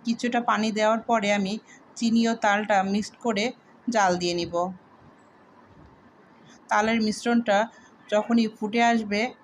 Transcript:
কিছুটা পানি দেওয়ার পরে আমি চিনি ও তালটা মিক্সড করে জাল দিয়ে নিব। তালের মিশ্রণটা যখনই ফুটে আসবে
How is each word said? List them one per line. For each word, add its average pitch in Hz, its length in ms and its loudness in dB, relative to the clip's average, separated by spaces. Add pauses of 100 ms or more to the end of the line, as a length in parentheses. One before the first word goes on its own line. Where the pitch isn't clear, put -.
কিছুটা 233 340 -2 (100)
পানি 214 180 0 (100)
দেওয়ার 220 300 2
পরে 220 200 0 (100)
আমি 196 160 -4 (440)
চিনি 226 320 2
ও - 20 0 (120)
তালটা 208 320 2 (160)
মিক্সড 208 220 -4 (100)
করে 214 200 -2 (420)
জাল 208 340 2
দিয়ে 175 200 -2
নিব। 170 140 -8 (2250)
তালের 220 360 2
মিশ্রণটা 233 520 0 (540)
যখনই 220 340 2 (100)
ফুটে 214 240 -2 (100)
আসবে 208 300 -2 (240)